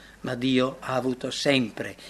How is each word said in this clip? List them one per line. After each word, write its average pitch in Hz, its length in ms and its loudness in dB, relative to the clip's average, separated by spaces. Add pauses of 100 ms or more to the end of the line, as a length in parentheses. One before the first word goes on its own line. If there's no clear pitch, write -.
(220)
ma 127 120 -4
Dio 131 460 2
ha 131 140 -4
avuto 127 360 -2
sempre, 117 640 0 (160)